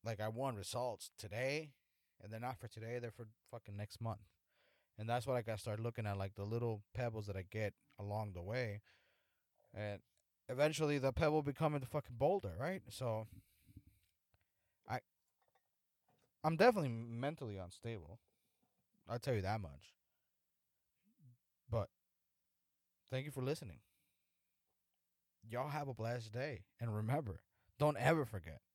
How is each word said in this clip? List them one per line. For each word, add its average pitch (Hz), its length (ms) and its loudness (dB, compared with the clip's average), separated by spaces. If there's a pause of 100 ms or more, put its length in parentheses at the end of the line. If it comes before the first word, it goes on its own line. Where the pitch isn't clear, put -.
like, 110 160 -2
I 107 80 0
want 120 280 -2
results 117 600 -4
today, 131 520 -2 (520)
and 104 100 -12
they're 110 80 -8
not 120 180 -4
for 120 100 -10
today, 113 300 -6
they're 120 120 -4
for 117 160 -14 (240)
fucking 104 260 -10
next 104 240 -6
month. 113 200 -2 (800)
And 110 100 -4
that's 120 180 2
what 131 100 2
I 120 60 2
gotta 110 180 -4
start 107 200 -4
looking 117 260 -2
at, 101 120 0
like, 98 160 -4
the 98 100 -4
little 113 380 0 (120)
pebbles 110 320 -2
that 101 100 -4
I 95 140 -4
get 107 240 0 (240)
along 104 360 -2
the 87 80 -6
way. 107 380 -2 (920)
And 104 260 -4 (480)
eventually 147 500 4
the 135 140 4
pebble 156 300 6
becoming 143 380 2
the 131 60 -6
fucking 131 320 -4
boulder, 143 400 4
right? 170 320 -2
So, 110 360 -2 (1600)
I, 190 120 -2 (1400)
I'm 160 140 6
definitely 190 340 8
mentally 117 680 -2
unstable. 95 640 -8 (880)
I'll 117 100 -4
tell 131 160 0
you 104 80 2
that 104 180 2
much. 71 340 -12 (1800)
But, 113 180 2 (1200)
thank 131 140 -2
you 147 80 -6
for 131 100 -2
listening. 127 360 -2 (1700)
Y'all 123 220 0
have 143 180 -2
a 131 60 -6
blessed 113 380 -4
day. 127 320 -4 (160)
And 117 140 0
remember, 110 460 0 (380)
don't 147 180 6
ever 143 280 6
forget. 85 360 -8 (140)